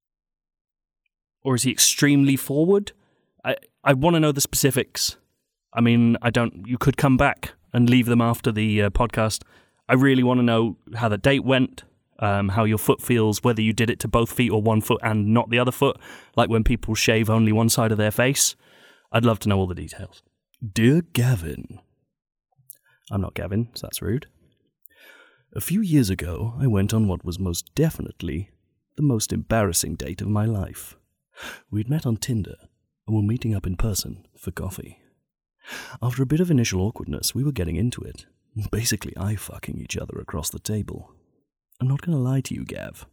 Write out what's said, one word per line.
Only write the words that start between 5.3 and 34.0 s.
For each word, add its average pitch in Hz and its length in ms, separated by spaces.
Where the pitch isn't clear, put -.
I 117 80
mean, 117 400
I 120 80
don't, 113 380
you 123 100
could - 220
come 135 180
back - 380
and 120 160
leave 123 160
them 120 160
after 117 320
the, 107 300
uh, 101 80
podcast. 110 520
I 127 60
really 131 280
wanna 123 200
know 117 340
how 113 120
the 104 100
date 139 260
went, 127 400
um, 101 320
how 110 140
your 107 140
foot - 240
feels, 110 400
whether 113 200
you 110 100
did 113 180
it 110 100
to 117 80
both 117 240
feet 120 180
or 104 120
one 110 180
foot 113 220
and 107 320
not 117 160
the 117 80
other 123 140
foot, - 260
like 117 120
when 113 140
people 110 320
shave 110 340
only 110 220
one 113 180
side 110 240
of 104 60
their 107 140
face. 127 420
I'd 117 140
love 113 160
to - 80
know 101 100
all 92 80
the 90 80
details. 87 480
"Dear 117 400
Gavin." 107 640
I'm 101 100
not - 140
Gavin, 101 400
so - 120
that's - 140
rude. 127 260
A - 80
few 196 220
years 151 260
ago, 90 500
I 139 100
went 104 260
on 110 140
what 87 160
was 87 140
most 90 360
definitely 101 760
the 151 60
most 123 300
embarrassing 92 640
date 73 260
of 101 60
my 104 180
life. - 500
We'd 107 200
met 156 160
on 113 100
Tinder 110 400
and 107 100
were 104 60
meeting 110 320
up 95 120
in 90 100
person - 500